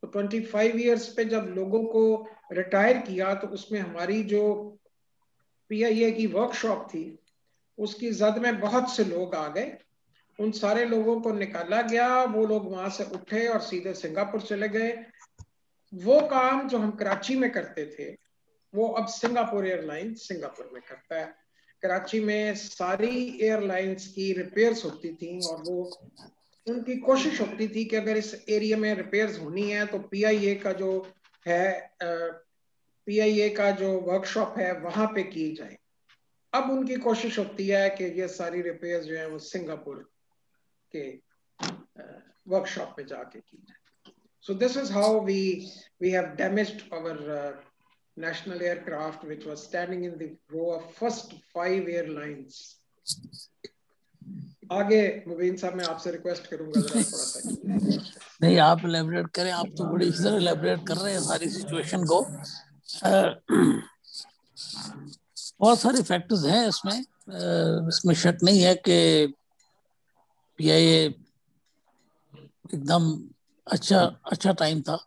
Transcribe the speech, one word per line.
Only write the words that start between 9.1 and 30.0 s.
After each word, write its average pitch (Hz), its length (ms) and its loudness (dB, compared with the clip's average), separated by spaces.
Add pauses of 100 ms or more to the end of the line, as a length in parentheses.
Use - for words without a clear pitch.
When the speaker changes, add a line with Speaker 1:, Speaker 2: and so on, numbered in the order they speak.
Speaker 1:
आ 151 120 -4
गए। 208 300 -6 (600)
उन 214 120 0
सारे 214 340 0
लोगों 226 360 2
को 226 100 0
निकाला 196 500 -2
गया, 240 420 2
वो 220 220 2
लोग 208 260 -2
वहां 185 180 -6
से - 140 -6
उठे 214 440 -4
और 226 140 0
सीधे 185 320 -6
सिंगापुर 196 480 -4
चले 208 280 -4
गए। 226 220 -2 (1040)
वो 214 280 6
काम 269 460 2
जो 247 100 -2
हम 208 140 0
कराची 202 440 -2
में 254 160 2
करते - 340 -6
थे, - 420 -14 (480)
वो 226 120 2
अब 226 200 -2
सिंगापुर 226 600 -2
एयरलाइन 170 480 -6
सिंगापुर 156 580 -12
में 123 100 -18
करता 160 360 -10
है। 160 160 -10 (460)
कराची 185 380 0
में 214 360 0
सारी 220 840 -4
एयरलाइंस 190 680 0
की 190 260 -4
repairs 214 520 2
होती 165 280 -8
थी 175 340 -8
और 160 160 -8
वो, 180 360 -6 (680)
उनकी 247 300 -4
कोशिश 262 440 2
होती 214 260 -2
थी 220 180 -4
कि 220 100 -2
अगर 214 220 0
इस 214 320 -6
area 214 280 2
में 214 180 2
repairs 196 440 -2
होनी 180 320 -4
है 208 140 0
तो 202 140 -6
पीआईए 202 560 2